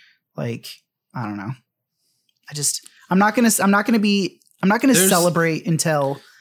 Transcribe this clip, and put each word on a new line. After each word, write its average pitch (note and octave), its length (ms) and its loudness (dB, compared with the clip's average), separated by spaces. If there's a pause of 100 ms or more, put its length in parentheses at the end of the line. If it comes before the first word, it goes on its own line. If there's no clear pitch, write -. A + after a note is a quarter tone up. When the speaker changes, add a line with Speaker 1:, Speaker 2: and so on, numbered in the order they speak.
(380)
Speaker 1:
like, A#2+ 300 -10 (480)
I B2+ 80 -8
don't G#2 140 -8
know. G2+ 140 -10 (960)
I D3+ 40 -18
just, - 340 -8 (220)
I'm F#3 80 0
not G#3+ 180 2
gonna A#3 120 2
s-, A3 120 0
I'm G3 120 2
not G3+ 160 2
gonna A#3 120 2
be, G3+ 400 -2 (220)
I'm F#3+ 80 2
not A3 120 0
gonna C4+ 120 4
Speaker 2:
There's F#3+ 160 4
Speaker 1:
celebrate E3+ 560 2
until, D3 540 -2 (220)